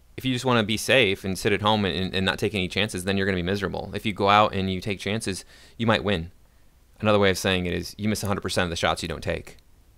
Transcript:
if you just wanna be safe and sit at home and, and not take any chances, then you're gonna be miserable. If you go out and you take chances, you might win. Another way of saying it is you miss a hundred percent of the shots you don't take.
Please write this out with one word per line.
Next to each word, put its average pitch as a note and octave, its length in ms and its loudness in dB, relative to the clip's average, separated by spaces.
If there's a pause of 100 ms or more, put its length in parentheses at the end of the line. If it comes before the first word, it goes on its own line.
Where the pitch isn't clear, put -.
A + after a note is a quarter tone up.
(160)
if - 80 -10
you C3 80 0
just A#2+ 120 -4
wanna A#2+ 180 4
be G#2+ 140 0
safe G#2+ 480 2
and F#2+ 120 -2
sit A2 160 0
at G2 100 0
home G#2+ 220 2
and, F2+ 300 -2
and F#2+ 120 0
not F#2 120 0
take G#2 160 -2
any F#2 140 -2
chances, F#2+ 360 -2
then G2 120 0
you're G2 100 0
gonna G2 100 0
be F2 60 -2
miserable. F#2+ 520 -4
If G2+ 120 -8
you G#2+ 60 -2
go G2 160 0
out G#2 260 6
and F#2+ 180 -2
you F#2 80 -4
take G2 200 -6
chances, G2+ 440 -4 (340)
you A2+ 80 -2
might G#2+ 180 2
win. F2+ 260 -2 (680)
Another G#2+ 180 4
way G2+ 120 6
of F2+ 80 0
saying F#2 280 0
it F2 80 -2
is F2 240 -6
you G#2 100 -2
miss G#2 140 -2
a G#2 60 -4
hundred G2 140 -2
percent F#2+ 220 0
of E2+ 60 -2
the E2 60 -4
shots D#2+ 260 0
you F2 60 -6
don't D2+ 140 -8
take. E2 340 -6 (420)